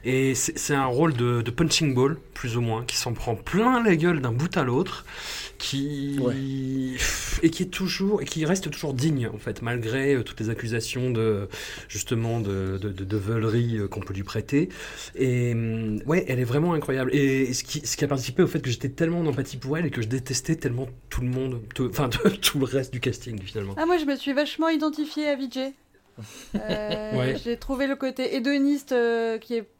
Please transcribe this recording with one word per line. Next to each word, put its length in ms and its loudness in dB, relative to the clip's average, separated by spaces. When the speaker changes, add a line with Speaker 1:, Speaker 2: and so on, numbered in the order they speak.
Speaker 1:
Et 300 2
c'est, 240 -2
c'est 160 0
un 120 2
rôle 260 4
de, 300 2
de 100 -2
punching 420 2
ball, 220 4
plus 220 -4
ou 40 2
moins, 240 0
qui 120 -4
s'en 160 -2
prend 240 -2
plein 480 4
la 100 8
gueule 260 4
d'un 120 0
bout 240 0
à 80 4
l'autre, 400 0
qui, 640 -2
Speaker 2:
Ouais. 140 2
Speaker 1:
et 60 8
qui 120 -4
est 80 0
toujours, 500 0
et 40 -4
qui 200 -2
reste 240 0
toujours 260 -4
digne, 380 2
en 60 -10
fait, 240 -6
malgré, 540 2
euh, 80 0
toutes 160 -12
les 100 0
accusations 600 -2
de, 360 2
justement, 520 -2
de, 420 0
de, 60 -4
de, 160 -6
de 120 -2
veulerie, 600 2
euh, 80 -2
qu'on 140 -6
peut 120 -8
lui 120 -4
prêter. 460 0
Et, 380 2
hum, 540 0
ouais, 200 2
elle 140 0
est 40 2
vraiment 280 2
incroyable. 420 0
Et 400 4
ce 80 -2
qui, 240 -6
ce 100 -2
qui 80 2
a 40 0
participé 340 2
au 60 6
fait 120 -2
que 100 -2
j'étais 180 -2
tellement 320 0
en 60 2
empathie 320 -2
pour 200 -2
elle 80 0
et 40 0
que 120 -2
je 60 -2
détestais 480 -2
tellement 320 -2
tout 100 -2
le 80 0
monde, 320 -2
tout, 120 2
enfin, 200 0
<laughs> 0 -
tout, 200 2
tout 300 2
le 60 4
reste 280 -2
du 60 -6
casting, 420 -4
finalement. 360 -6
Speaker 3:
Ah, 100 0
moi, 120 4
je 60 0
me 120 2
suis 160 -4
vachement 360 0
identifiée 600 0
à 80 2
Vijay. 380 -6
Euh, 600 -2
Speaker 1:
Ouais. 280 2
Speaker 3:
j'ai 120 -2
trouvé 300 -2
le 80 0
côté 400 -2
hédoniste, 560 2
euh, 480 2
qui 160 -6
est 140 -4